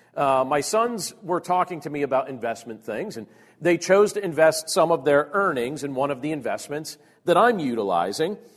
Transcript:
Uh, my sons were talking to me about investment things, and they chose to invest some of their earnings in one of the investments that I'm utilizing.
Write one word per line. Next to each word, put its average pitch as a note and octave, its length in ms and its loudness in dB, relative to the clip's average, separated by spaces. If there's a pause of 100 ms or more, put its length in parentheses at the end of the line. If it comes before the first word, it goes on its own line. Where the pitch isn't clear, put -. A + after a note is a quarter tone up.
(160)
Uh, C3+ 320 2
my C#3+ 140 0
sons A3+ 600 -2
were F3 200 -2
talking F3+ 400 -2
to D#3+ 80 -8
me D3 120 -6
about C3+ 280 0
investment A#2 540 -8
things, A#2+ 340 -8
and A2 100 -12 (340)
they E3+ 160 2
chose G3 360 4
to G3+ 120 -6
invest D#3 440 2
some E3 220 2
of C#3 140 0
their D3 280 4
earnings D3 500 -2
in C#3 120 -6
one C#3 160 0
of B2 100 -8
the D3+ 100 -4
investments C#3+ 680 -8 (280)
that F3 120 4
I'm A3 220 4
utilizing. A2 800 -2 (200)